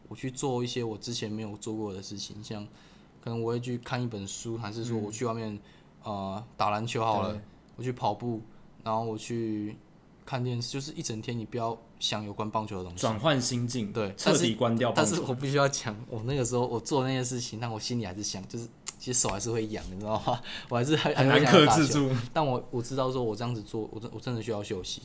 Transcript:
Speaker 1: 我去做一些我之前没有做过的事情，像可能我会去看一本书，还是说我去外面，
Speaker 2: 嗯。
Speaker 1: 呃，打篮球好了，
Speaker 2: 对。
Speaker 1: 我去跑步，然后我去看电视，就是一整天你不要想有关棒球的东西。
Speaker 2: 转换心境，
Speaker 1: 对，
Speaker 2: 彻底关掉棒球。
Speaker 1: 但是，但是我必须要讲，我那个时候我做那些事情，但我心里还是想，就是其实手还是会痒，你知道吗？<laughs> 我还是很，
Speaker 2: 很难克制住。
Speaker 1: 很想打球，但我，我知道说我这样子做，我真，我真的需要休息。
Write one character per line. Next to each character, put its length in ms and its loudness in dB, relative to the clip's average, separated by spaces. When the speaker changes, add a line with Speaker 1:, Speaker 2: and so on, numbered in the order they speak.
Speaker 1:
我 80 -12
去 160 -6
做 320 -2
一 20 0
些 180 -2
我 140 -4
之 160 -8
前 180 -4
没 120 -4
有 140 -8
做 180 -6
过 180 -4
的 80 -10
事 160 -10
情， 260 -10
像 240 -10
可 80 -8
能 100 -2
我 120 0
会 80 0
去 180 -2
看 240 -4
一 60 -2
本 200 -6
书， 300 -6
还 140 -6
是 120 -6
说 140 -2
我 140 -4
去 140 -4
外 100 0
面， 180 -6
Speaker 2:
嗯。 80 -10
Speaker 1:
呃， 420 -6
打 140 2
篮 160 0
球 180 0
好 160 4
了， 120 -2
Speaker 2:
对。 80 -8
Speaker 1:
我 80 -10
去 80 0
跑 240 0
步， 260 -4
然 120 0
后 80 0
我 120 -4
去 640 -4
看 180 -2
电 160 -2
视， 120 -6
就 100 -4
是 120 -8
一 100 -8
整 180 -6
天 160 -6
你 80 -6
不 100 -8
要 220 -2
想 260 -2
有 80 -6
关 160 -2
棒 160 0
球 140 -6
的 40 -4
东 100 -8
西。 40 -10
Speaker 2:
转 220 2
换 200 4
心 280 0
境， 260 -2
Speaker 1:
对， 240 0
Speaker 2:
彻 180 4
底 200 4
关 200 2
掉 160 2
棒 140 4
球。 60 4
Speaker 1:
但 40 2
是， 60 2
但 20 -4
是 80 -2
我 40 0
必 160 -2
须 60 2
要 100 6
讲， 280 -2
我 140 -6
那 120 -2
个 80 0
时 120 0
候 100 4
我 140 -2
做 260 2
那 60 2
些 120 0
事 160 -2
情， 200 -6
但 120 -2
我 80 -6
心 200 -2
里 80 -2
还 80 -6
是 80 -6
想， 240 -4
就 100 -10
是 80 -6
其 140 -6
实 80 4
手 100 4
还 80 0
是 140 -2
会 160 0
痒， 240 -6
你 80 -8
知 60 -6
道 160 0
吗？ 200 0
<laughs> 140 -12
我 80 0
还 80 4
是 100 4
很， 200 2
Speaker 2:
很 120 6
难 180 8
克 220 12
制 200 10
住。 200 4
Speaker 1:
很 80 2
想 0 -
打 80 0
球， 100 -10
但 120 2
我， 260 0
我 100 0
知 140 -6
道 160 2
说 100 0
我 140 0
这 80 -4
样 100 0
子 80 -4
做， 300 -6
我 80 -10
真， 140 -8
我 60 -10
真 140 -4
的 80 -2
需 100 -4
要 120 -2
休 180 -4
息。 240 -8